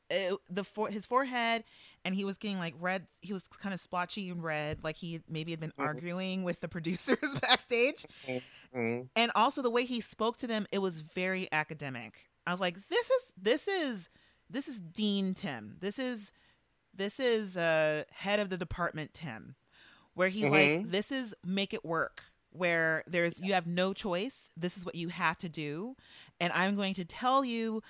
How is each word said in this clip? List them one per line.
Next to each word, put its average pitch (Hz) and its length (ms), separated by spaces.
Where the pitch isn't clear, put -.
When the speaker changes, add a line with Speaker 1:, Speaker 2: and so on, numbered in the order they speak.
Speaker 1:
uh, 185 260
the 185 140
fore-, 214 260
his 202 160
forehead, 240 600
and 185 100
he 202 80
was 196 140
getting, 202 200
like, 170 220
red. 180 280
He 180 120
was 185 160
kinda 196 160
splotchy 180 520
and 175 120
red, 156 420
like 156 120
he 165 320
maybe 160 240
had 160 80
been 156 120
Speaker 2:
Mm-hmm. - 100
Speaker 1:
arguing 180 640
with 175 180
the 170 60
<laughs> - 20
producers 180 480
backstage. 247 640
Speaker 2:
Mm-hmm. 123 760
Speaker 1:
And 233 200
also 254 260
the 247 80
way 240 160
he 240 140
spoke 226 380
to 262 100
them, 214 240
it 196 80
was 180 220
very 185 500
academic. 139 800
I 175 40
was 180 80
like, 180 300
"This 453 200
is, 508 300
this 214 280
is, 285 420
this 254 180
is 247 120
Dean 190 560
Tim. 117 440
This 202 200
is, 247 320
this 202 260
is, 220 360
uh, 160 560
head 208 280
of 202 100
the 185 80
department 165 560
Tim," 123 420
where 185 140
he's 190 200
like, 147 200
Speaker 2:
Mm-hmm. 170 220
Speaker 1:
"This 202 200
is 254 240
make 190 260
it - 140
work, 160 380
where 165 560
there's, 170 340
Speaker 2:
Yeah. 185 60
Speaker 1:
you 196 80
have 175 140
no 180 260
choice. 196 640
This 175 180
is 185 80
what 175 120
you 170 140
have 170 280
to 180 120
do. 160 460
And 175 140
I'm 190 220
going 196 200
to 185 100
tell 262 400
you, 226 440